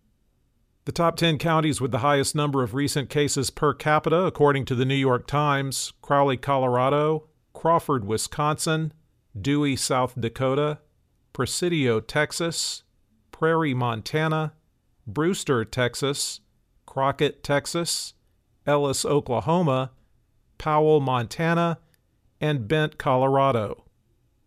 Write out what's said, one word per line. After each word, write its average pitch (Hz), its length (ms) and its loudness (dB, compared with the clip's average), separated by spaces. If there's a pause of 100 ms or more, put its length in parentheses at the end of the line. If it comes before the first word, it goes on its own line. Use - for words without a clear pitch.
(840)
The 127 80 -6
top 165 240 0
ten 160 220 2
counties 160 420 2
with 127 100 -2
the 110 100 0
highest 139 340 2
number 147 280 0
of 113 120 -4
recent 139 340 -2
cases 143 400 0
per 147 240 0
capita, 156 520 2
according 143 420 2
to 131 80 -2
the 123 100 0
New 131 100 0
York 131 320 2
Times: 139 760 -2
Crowley, 139 340 2
Colorado; 139 920 0 (260)
Crawford, 156 500 2
Wisconsin; 151 880 -2 (480)
Dewey, 143 340 2
South 127 460 0
Dakota; 139 600 -2 (520)
Presidio, 135 680 0
Texas; - 840 -4 (480)
Prairie, 160 420 0
Montana; 151 800 -2 (540)
Brewster, 135 580 0
Texas; 127 760 -4 (440)
Crockett, 135 580 -2
Texas; - 720 -4 (540)
Ellis, 143 400 2
Oklahoma; 139 840 0 (640)
Powell, 156 420 2
Montana; 165 800 -2 (600)
and 143 280 -2
Bent, 156 280 0
Colorado. 135 840 2 (640)